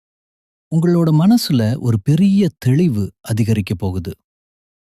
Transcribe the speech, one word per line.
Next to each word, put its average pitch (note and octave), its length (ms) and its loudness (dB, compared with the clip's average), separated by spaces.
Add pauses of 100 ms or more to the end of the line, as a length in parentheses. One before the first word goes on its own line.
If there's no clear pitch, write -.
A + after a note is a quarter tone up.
(760)
உங்களோட E3+ 360 2
மனசுல D#3 680 2
ஒரு A2+ 220 -2
பெரிய G3 560 2
தெளிவு B2+ 540 0 (100)
அதிகரிக்க G#2+ 540 -2
போகுது. F#2 400 -8 (800)